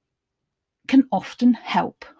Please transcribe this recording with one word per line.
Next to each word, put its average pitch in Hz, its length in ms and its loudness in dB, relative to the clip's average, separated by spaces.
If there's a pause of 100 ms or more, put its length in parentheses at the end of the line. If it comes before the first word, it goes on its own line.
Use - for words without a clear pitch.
(880)
can 262 240 4
often 240 420 0
help - 520 -6 (140)